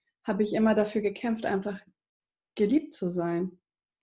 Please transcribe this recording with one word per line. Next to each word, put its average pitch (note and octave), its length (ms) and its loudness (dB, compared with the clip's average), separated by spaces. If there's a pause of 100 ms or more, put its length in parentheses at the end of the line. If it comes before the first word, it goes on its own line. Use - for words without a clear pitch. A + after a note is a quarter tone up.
(260)
habe G#3 160 0
ich G#3 120 -2
immer A3 200 4
dafür G#3 280 0
gekämpft, A3 440 -2
einfach G3 340 -4 (760)
geliebt A#3+ 380 2
zu F#3 160 -4
sein, F3 500 -2 (420)